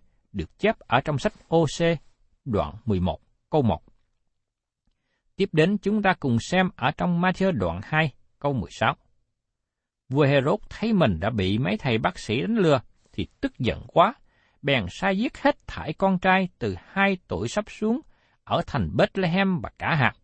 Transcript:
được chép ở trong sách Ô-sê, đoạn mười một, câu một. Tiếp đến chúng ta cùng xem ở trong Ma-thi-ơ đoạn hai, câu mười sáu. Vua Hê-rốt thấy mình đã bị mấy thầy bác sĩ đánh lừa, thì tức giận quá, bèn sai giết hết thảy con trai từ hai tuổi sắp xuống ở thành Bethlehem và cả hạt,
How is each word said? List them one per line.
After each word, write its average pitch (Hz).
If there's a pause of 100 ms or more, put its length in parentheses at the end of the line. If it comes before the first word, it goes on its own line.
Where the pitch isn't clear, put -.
(320)
được -
chép 214
ở -
trong 147
sách 208 (160)
Ô-sê, 165 (480)
đoạn 87 (100)
mười 98
một, 90 (300)
câu 156
một. 95 (1500)
Tiếp 196
đến 175
chúng 208
ta 190
cùng 120
xem 185
ở 131
trong 175
Ma-thi-ơ 185
đoạn 92
hai, 156 (240)
câu 143
mười 107
sáu. 123 (1120)
Vua 139
Hê-rốt 143
thấy 226
mình 127
đã 101
bị 101
mấy 170
thầy 123
bác -
sĩ 113
đánh 196
lừa, 160 (320)
thì - (140)
tức -
giận 110
quá, 190 (480)
bèn 131
sai 190
giết 240
hết -
thảy -
con 190
trai 185 (100)
từ 101 (160)
hai 196 (100)
tuổi 92
sắp 214
xuống 226 (440)
ở 156
thành 95
Bethlehem 185
và -
cả 123
hạt, 127 (120)